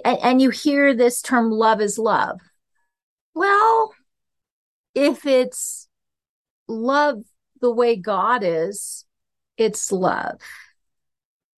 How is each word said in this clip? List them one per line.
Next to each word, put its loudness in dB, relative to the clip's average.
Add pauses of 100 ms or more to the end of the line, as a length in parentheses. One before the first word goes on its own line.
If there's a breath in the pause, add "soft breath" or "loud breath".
and, 0
and 4
you 4
hear 2
this 0
term, 0
"Love 2
is -2
love." -2 (920)
Well, 2 (1000)
if 0
it's -2 (800)
love -2 (380)
the 2
way 2
God -2
is, -4 (520)
it's -2
love. -2 (1160 loud breath)